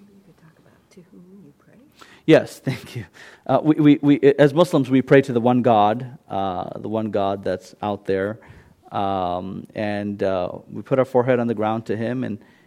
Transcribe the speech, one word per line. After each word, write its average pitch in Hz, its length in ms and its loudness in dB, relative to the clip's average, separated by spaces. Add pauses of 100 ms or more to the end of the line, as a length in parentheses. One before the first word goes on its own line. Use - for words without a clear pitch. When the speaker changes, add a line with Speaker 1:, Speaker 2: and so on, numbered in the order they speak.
(140)
Speaker 1:
you - 140 -20
could 160 100 -20
talk 160 220 -20
about - 320 -20
to 180 200 -20
whom 185 320 -20
you 143 140 -20
pray. - 160 -20 (540)
Speaker 2:
Yes, 151 320 4
<laughs> - 40 -20
thank - 320 -8
you. 113 100 -12 (420)
Uh, 131 160 2
we, 151 120 2
we, 147 260 4
we, 143 180 2 (180)
as 139 160 4
Muslims, 147 380 0
we 131 100 2
pray 135 220 6
to 131 100 -6
the 117 80 0
one 123 220 2
God, 117 560 2 (100)
uh, 95 480 -6
the - 120 -12
one 110 200 -4
God 101 340 -2
that's 95 380 -6
out 104 240 -6
there. 98 340 -4 (520)
Um, 95 840 -6
and, 104 460 -6
uh, 95 300 -2 (200)
we 107 100 -12
put 131 180 -2
our 123 60 2
forehead 123 340 0
on 117 80 -2
the 117 80 -2
ground 110 320 -4
to 107 100 -4
him, 120 260 -6
and, 107 140 -8 (300)